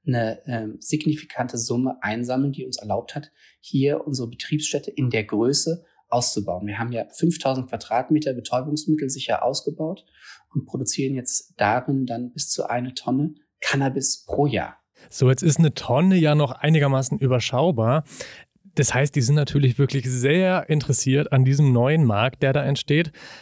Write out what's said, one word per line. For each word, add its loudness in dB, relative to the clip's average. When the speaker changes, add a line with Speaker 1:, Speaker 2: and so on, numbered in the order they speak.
Speaker 1:
eine, 0
ähm, -6
signifikante -4
Summe -2
einsammeln, -2
die -8
uns -8
erlaubt -6
hat, -12
hier 0
unsere -4
Betriebsstätte -6
in -2
der -2
Größe 0
auszubauen. -2
Wir -8
haben -4
ja -4
fünftausend -2
Quadratmeter 0
betäubungsmittelsicher -2
ausgebaut -4
und -4
produzieren -4
jetzt -6
darin 0
dann -6
bis -6
zu -4
eine -4
Tonne -2
Cannabis -2
pro 0
Jahr. -4
Speaker 2:
So, 2
jetzt 0
ist 4
eine 6
Tonne 2
ja 4
noch 2
einigermaßen 2
überschaubar. 2
Das 2
heißt, 2
die 2
sind 4
natürlich 2
wirklich 0
sehr 2
interessiert 2
an 6
diesem 4
neuen 4
Markt, 2
der 2
da 0
entsteht. 0